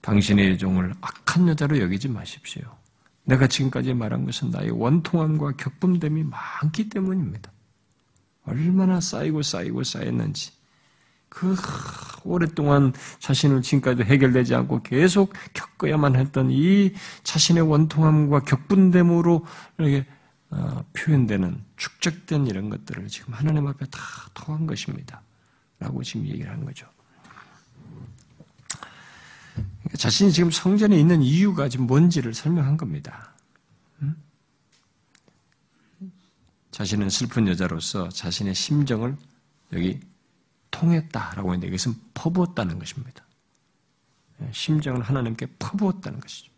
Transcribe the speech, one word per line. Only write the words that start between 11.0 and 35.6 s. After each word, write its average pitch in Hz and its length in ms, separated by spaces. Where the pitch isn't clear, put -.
그 185 280
오랫동안 147 680
자신을 135 440
지금까지도 127 420
해결되지 127 500
않고 123 280
계속 185 520
겪어야만 147 640
했던 131 340
이 190 440
자신의 165 380
원통함과 151 760
격분됨으로 170 1080
이렇게, 139 280
어, - 420
표현되는 107 720
축적된 - 680
이런 104 240
것들을 104 380
지금 - 260
하나님 147 320
앞에 139 200
다 - 140
토한 156 340
것입니다.라고 - 1400
지금 104 220
얘기를 - 240
하는 - 140
거죠. - 240
그러니까 - 440
자신이 196 340
지금 170 180
성전에 202 480
있는 165 220
이유가 156 480
지금 123 180
뭔지를 143 460
설명한 147 440
겁니다. - 580
음? 147 140